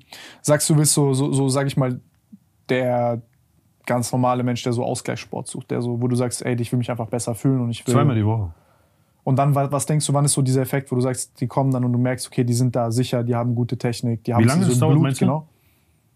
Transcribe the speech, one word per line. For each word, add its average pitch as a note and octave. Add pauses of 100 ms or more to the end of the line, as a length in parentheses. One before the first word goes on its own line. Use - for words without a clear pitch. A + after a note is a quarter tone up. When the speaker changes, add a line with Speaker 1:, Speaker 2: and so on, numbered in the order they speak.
(400)
Speaker 1:
sagst, -
du D#3
willst D3+
so, C#3+
so, C#3
so, C3+
sag C#3
ich C3+
mal, B2+ (680)
der B2 (640)
ganz B2
normale B2
Mensch, B2
der B2
so A#2+
Ausgleichssport B2
sucht, -
der A#2+
so, A#2+
wo B2+
du B2
sagst, B2
"Ey, B2
ich A#2
will B2
mich A#2+
einfach A2+
besser A#2+
fühlen C3+
und A#2+
ich -
will". B2
Speaker 2:
Zweimal C#3
die G#2+
Woche. G#2+ (720)
Speaker 1:
Und C3
dann, C#3
wa-, C#3
was C#3
denkst D#3
du, C#3
wann C#3+
ist C#3+
so C#3+
dieser C3
Effekt, C#3
wo B2+
du B2
sagst, -
die C3
kommen C3+
dann B2+
und B2
du A#2+
merkst, B2+
okay, -
die A#2+
sind A#2+
da A#2+
sicher, B2
die A#2+
haben A#2+
gute A#2
Technik, A#2
die B2
Speaker 2:
Wie A#2
Speaker 1:
haben A#2
Speaker 2:
lange D#3+
Speaker 1:
so F3
Speaker 2:
das B2
dauert, C#3+
Speaker 1:
Blut, D#3
Speaker 2:
meinst C3+
du? F#3+
Speaker 1:
genau. D#3+ (680)